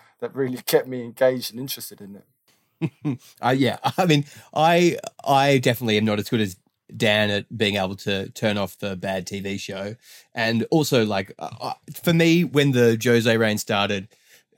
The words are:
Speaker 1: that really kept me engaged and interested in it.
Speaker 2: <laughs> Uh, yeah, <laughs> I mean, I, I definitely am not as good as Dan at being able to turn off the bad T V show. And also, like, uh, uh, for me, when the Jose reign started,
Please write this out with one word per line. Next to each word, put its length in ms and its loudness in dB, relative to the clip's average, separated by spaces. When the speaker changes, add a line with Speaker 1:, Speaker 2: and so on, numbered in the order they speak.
Speaker 1:
that 160 -10
really 220 -4
kept 300 0
me 160 -10
engaged 480 -2
and 80 -14
interested 420 -12
in 140 -16
it. 1120 -10
Speaker 2:
<laughs> 180 -20
Uh, 120 2
yeah, 220 2
<laughs> 100 -2
I 100 2
mean, 180 4
I, 420 4
I 360 4
definitely 380 0
am 80 2
not 120 2
as 120 -6
good 120 0
as 160 -2
Dan 340 2
at 260 -6
being 200 0
able 220 -2
to 320 -4
turn 280 -2
off 220 -6
the 160 -8
bad 320 -6
T 120 -8
V 180 -8
show. 380 -10
And 380 -2
also, 340 2
like, 340 -4
uh, 100 -10
uh, 120 -10
for 80 2
me, 320 4
when 280 2
the 300 4
Jose 360 2
reign 220 0
started, 480 -2